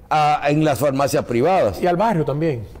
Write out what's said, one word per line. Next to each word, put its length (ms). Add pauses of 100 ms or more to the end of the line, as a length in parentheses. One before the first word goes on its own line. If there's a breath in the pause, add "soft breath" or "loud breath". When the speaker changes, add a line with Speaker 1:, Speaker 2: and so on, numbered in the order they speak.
(100)
Speaker 1:
a, 360
en 180
las 140
farmacias 460
privadas. 580
Speaker 2:
Y 60
al 80
barrio 280
también. 380 (180)